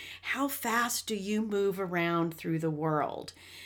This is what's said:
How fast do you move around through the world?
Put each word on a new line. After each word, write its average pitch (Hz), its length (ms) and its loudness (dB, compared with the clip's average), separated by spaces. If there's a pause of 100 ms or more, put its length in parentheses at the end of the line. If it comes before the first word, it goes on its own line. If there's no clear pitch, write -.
(220)
How 269 260 0
fast 240 580 0
do 220 100 -2
you 208 260 0
move 202 380 2
around 170 540 2
through 165 260 0
the 160 100 2
world? 151 640 0 (340)